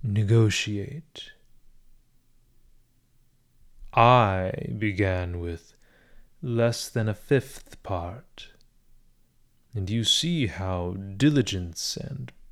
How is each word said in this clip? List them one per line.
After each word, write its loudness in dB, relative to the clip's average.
negotiate. 0
I 4
began -2
with -10
less 0
than 0
a 0
fifth -2
part, -8
and -4
you 0
see 0
how -4
diligence 0
and -10